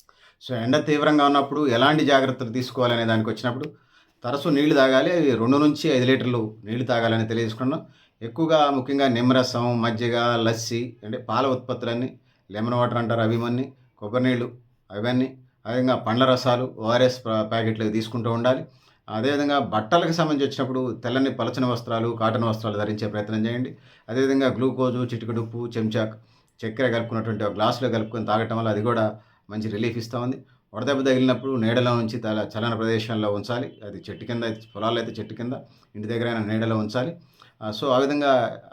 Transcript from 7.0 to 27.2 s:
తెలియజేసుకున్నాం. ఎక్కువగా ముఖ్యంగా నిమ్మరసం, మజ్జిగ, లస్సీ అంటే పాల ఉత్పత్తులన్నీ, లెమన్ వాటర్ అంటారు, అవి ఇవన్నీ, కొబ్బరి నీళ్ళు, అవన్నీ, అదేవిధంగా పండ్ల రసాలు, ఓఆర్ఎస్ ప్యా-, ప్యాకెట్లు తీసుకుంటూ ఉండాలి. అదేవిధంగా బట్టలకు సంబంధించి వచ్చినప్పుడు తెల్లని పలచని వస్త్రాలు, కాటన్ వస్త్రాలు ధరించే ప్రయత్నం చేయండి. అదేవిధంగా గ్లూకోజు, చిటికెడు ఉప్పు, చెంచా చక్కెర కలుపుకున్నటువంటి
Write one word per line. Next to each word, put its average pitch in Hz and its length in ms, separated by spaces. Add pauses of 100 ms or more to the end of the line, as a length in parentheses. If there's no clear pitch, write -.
తెలియజేసుకున్నాం. 117 580 (360)
ఎక్కువగా 151 480
ముఖ్యంగా 139 380
నిమ్మరసం, 120 720
మజ్జిగ, 117 540
లస్సీ 117 680
అంటే 107 140
పాల 120 300
ఉత్పత్తులన్నీ, 120 720 (320)
లెమన్ 110 220
వాటర్ 120 240
అంటారు, 117 240
అవి 113 140
ఇవన్నీ, 120 380 (240)
కొబ్బరి 113 260
నీళ్ళు, 123 280 (400)
అవన్నీ, 127 460 (280)
అదేవిధంగా 127 300
పండ్ల 117 300
రసాలు, 127 540
ఓఆర్ఎస్ 123 460
ప్యా-, 110 180
ప్యాకెట్లు 110 460
తీసుకుంటూ 113 420
ఉండాలి. 127 340 (440)
అదేవిధంగా 143 500
బట్టలకు 120 520
సంబంధించి 151 380
వచ్చినప్పుడు 131 540
తెల్లని 131 280
పలచని 120 340
వస్త్రాలు, 117 440
కాటన్ 113 340
వస్త్రాలు 110 340
ధరించే 104 300
ప్రయత్నం 107 380
చేయండి. 123 320 (320)
అదేవిధంగా 135 440
గ్లూకోజు, 123 440
చిటికెడు 117 440
ఉప్పు, 117 360
చెంచా 110 360 (520)
చక్కెర 113 260
కలుపుకున్నటువంటి 113 520